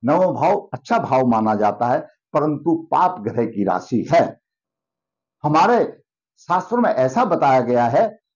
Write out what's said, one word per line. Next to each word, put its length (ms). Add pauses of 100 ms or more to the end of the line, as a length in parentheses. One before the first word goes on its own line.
नवम 300
भाव 380
अच्छा 260
भाव 280
माना 280
जाता 320
है, 140 (320)
परंतु 580
पाप 300
ग्रह 260
की 180
राशि 480
है। 280 (1000)
हमारे 600 (360)
शास्त्रों 420
में 100
ऐसा 340
बताया 360
गया 240
है, 340 (180)